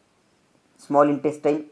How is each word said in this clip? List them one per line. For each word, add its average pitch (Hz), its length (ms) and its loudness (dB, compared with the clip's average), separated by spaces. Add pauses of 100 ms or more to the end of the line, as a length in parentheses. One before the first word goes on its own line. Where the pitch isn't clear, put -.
(800)
small 147 300 2
intestine 147 640 -2